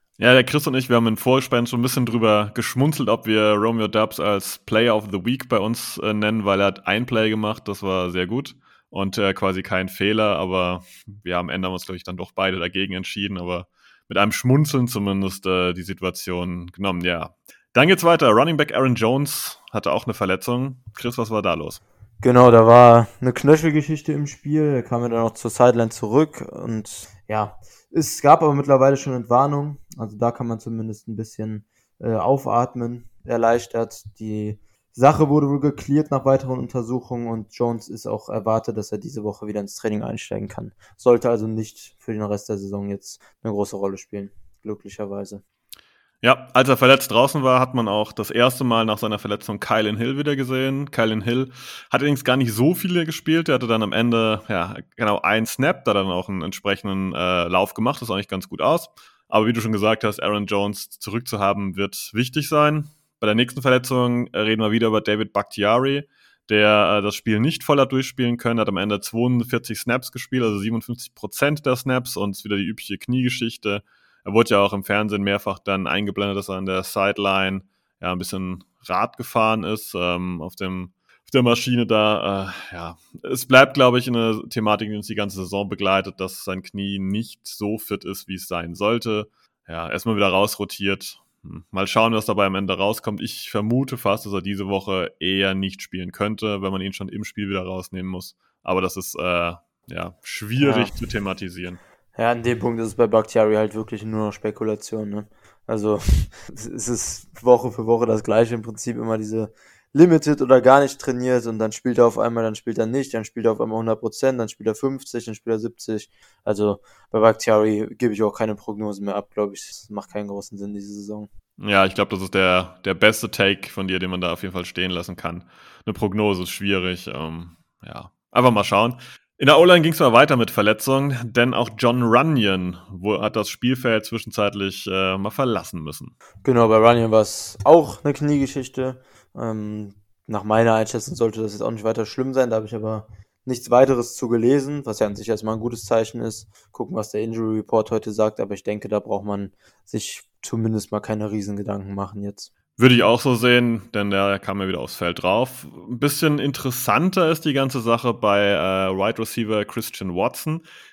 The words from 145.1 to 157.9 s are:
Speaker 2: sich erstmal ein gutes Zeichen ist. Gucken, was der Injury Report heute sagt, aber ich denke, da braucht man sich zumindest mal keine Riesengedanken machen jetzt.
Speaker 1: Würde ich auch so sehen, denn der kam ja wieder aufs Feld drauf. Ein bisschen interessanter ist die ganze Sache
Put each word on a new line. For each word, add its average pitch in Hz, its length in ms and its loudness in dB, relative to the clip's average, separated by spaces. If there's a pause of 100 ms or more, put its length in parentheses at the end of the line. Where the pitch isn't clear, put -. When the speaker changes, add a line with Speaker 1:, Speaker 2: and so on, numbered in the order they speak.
Speaker 2:
sich 107 100 -12
erstmal 110 280 -4
ein 107 60 -8
gutes 117 220 -6
Zeichen 117 380 -2
ist. 113 260 -10 (240)
Gucken, 123 240 -10
was 107 160 -6
der 107 100 -4
Injury 113 360 -4
Report 110 340 0
heute 110 220 -4
sagt, 107 260 -2
aber 101 140 -4
ich 98 100 -12
denke, 104 240 -8
da 104 140 -2
braucht 104 240 -6
man 101 260 -6 (320)
sich - 400 -10 (180)
zumindest 113 520 -4
mal 104 80 -4
keine 107 300 -6
Riesengedanken 101 640 -6
machen 101 300 -8
jetzt. - 300 -12 (240)
Speaker 1:
Würde 123 160 8
ich 120 100 6
auch 117 180 4
so 127 140 2
sehen, 120 480 2 (100)
denn 101 160 -2
der 98 300 2
kam 98 200 -6
ja 95 80 -2
wieder 87 140 -4
aufs - 160 -10
Feld 87 260 -4
drauf. 110 420 0 (240)
Ein 120 80 -8
bisschen 147 420 0
interessanter 143 920 0
ist 165 140 -4
die 147 80 0
ganze 135 260 0
Sache 117 340 2